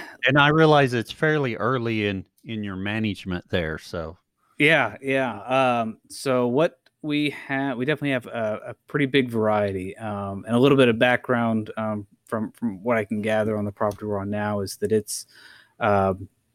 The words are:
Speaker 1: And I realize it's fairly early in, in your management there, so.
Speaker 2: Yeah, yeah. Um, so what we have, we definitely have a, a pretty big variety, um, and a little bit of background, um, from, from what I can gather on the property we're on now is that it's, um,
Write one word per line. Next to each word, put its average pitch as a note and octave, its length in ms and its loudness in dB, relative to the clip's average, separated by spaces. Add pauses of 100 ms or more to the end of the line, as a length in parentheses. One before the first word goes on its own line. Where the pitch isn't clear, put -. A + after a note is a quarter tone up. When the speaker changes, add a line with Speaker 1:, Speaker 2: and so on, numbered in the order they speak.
(260)
Speaker 1:
And C3+ 120 4
I C#3+ 100 8
realize D3+ 460 6
it's A#2 180 -2
fairly D3+ 440 0
early A#2 500 0
in, F#2+ 180 -2 (200)
in A2 200 -8
your G2+ 120 -6
management G2+ 720 -4
there, D#2+ 280 -2
so. E2 400 -10 (400)
Speaker 2:
Yeah, C#3+ 420 2
yeah. C3 420 -2
Um, A#2+ 560 0 (100)
so B2 400 -2
what C#3+ 320 0 (220)
we D3 280 -2
have, C3+ 480 -6
we B2 60 -4
definitely C#3+ 260 -2
have B2+ 160 -4
a, A2 420 -6
a A#2 60 -14 (140)
pretty D3 180 0
big C3 240 2
variety, G#2 680 0
um, G2+ 480 -8
and A2+ 100 0
a - 20 6
little C#3 180 6
bit C3 120 6
of A2 100 2
background, A#2 800 0
um, G#2+ 300 -6 (200)
from, G#2+ 260 -6
from G2 300 -6
what A#2 140 0
I A2 80 0
can G#2+ 180 -4
gather G#2+ 340 0
on G#2 80 -4
the G#2 80 -4
property G#2 340 -4
we're G#2 120 -2
on G2 120 -6
now G#2 300 -2
is G2 180 -8
that G2+ 140 -4
it's, - 340 -2 (540)
um, G2 480 2 (260)